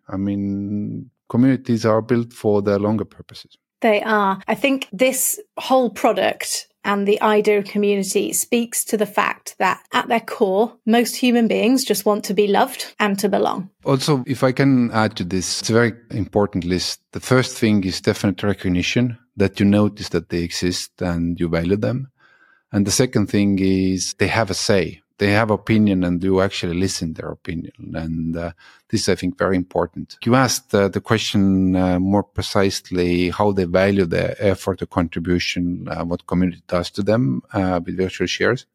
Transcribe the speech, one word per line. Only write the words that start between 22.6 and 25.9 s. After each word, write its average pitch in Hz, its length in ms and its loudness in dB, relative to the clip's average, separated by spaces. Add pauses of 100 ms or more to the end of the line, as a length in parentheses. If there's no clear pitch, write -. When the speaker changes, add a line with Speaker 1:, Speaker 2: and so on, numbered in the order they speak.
Speaker 1:
And 101 160 2
the 101 40 -2
second 123 380 0
thing 101 320 2
is 95 540 0
they 101 140 0
have 110 220 0
a 90 40 -2
say. 87 460 0 (180)
They 101 120 2
have 107 220 2
opinion 101 500 2